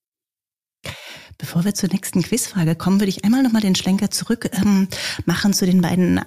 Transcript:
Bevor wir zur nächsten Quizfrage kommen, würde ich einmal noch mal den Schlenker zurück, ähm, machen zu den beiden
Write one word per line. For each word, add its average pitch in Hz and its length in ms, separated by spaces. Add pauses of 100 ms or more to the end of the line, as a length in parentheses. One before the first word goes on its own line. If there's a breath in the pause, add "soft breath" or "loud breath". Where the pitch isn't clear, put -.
(1400 loud breath)
Bevor 170 280
wir 208 100
zur 185 140
nächsten - 340
Quizfrage 160 520
kommen, 185 240
würde 202 100
ich - 140
einmal 247 200
noch 254 80
mal 220 100
den 190 140
Schlenker 196 340
zurück, - 440
ähm, 196 340 (380 loud breath)
machen 185 280
zu 190 140
den 180 140
beiden 180 460